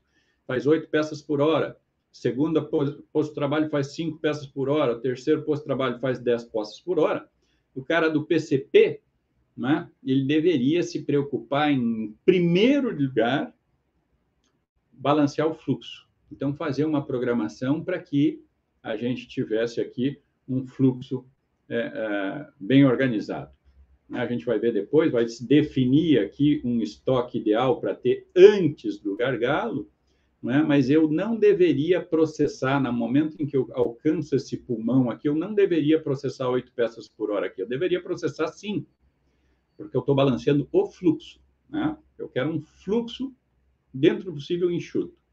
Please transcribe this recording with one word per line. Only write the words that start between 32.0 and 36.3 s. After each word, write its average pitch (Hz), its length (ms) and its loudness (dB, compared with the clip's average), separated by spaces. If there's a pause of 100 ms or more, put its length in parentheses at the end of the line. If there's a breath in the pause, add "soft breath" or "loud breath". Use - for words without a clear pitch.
processar, 147 800 0
no 123 100 -2
momento 123 480 0
em 147 60 -4
que 143 100 -4
eu 127 180 0
alcanço 135 600 0
esse 127 220 -4
pulmão 120 540 0
aqui, 147 180 -4
eu 147 60 0
não 190 180 -4
deveria 160 480 2
processar 131 480 -4